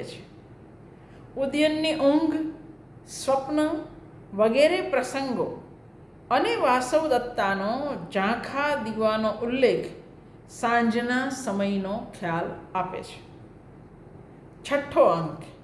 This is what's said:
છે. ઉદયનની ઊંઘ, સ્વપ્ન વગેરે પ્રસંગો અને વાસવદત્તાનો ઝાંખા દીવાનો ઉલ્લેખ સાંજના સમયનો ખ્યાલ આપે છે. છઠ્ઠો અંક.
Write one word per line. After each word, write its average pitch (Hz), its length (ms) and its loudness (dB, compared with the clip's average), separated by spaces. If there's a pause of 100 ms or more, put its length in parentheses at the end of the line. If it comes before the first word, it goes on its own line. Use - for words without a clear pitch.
છે. - 160 -14 (1160)
ઉદયનની 311 600 2
ઊંઘ, 302 400 4 (720)
સ્વપ્ન 277 500 0 (760)
વગેરે 262 440 4 (120)
પ્રસંગો 254 580 -2 (840)
અને 349 260 2
વાસવદત્તાનો 247 1160 0 (420)
ઝાંખા 240 560 0 (140)
દીવાનો 220 480 0 (140)
ઉલ્લેખ 240 440 2 (720)
સાંજના 240 680 2 (140)
સમયનો 202 580 -2 (160)
ખ્યાલ 170 340 -4 (260)
આપે 180 280 -4
છે. - 160 -16 (1400)
છઠ્ઠો 285 480 4
અંક. 160 320 -2 (220)